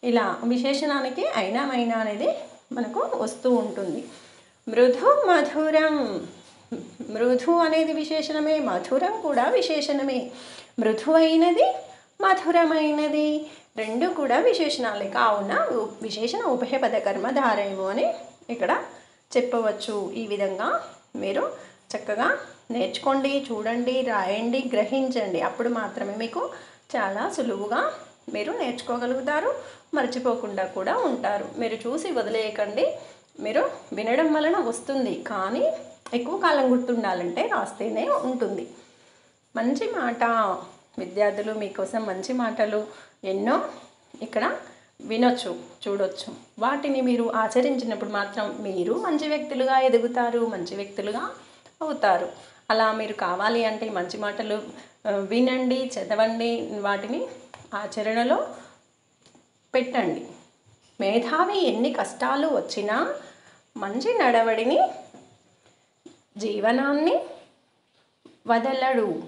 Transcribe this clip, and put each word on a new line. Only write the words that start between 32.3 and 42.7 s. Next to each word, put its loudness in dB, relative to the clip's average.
మీరు 0
వినడం 2
వలన 2
వస్తుంది, -2
కానీ 0
ఎక్కువ -2
కాలం 4
గుర్తుండాలంటే 0
రాస్తేనే -4
ఉంటుంది. -2
మంచి 0
మాట, 0
విద్యార్థులు 0
మీకోసం -4
మంచి -6
మాటలు 0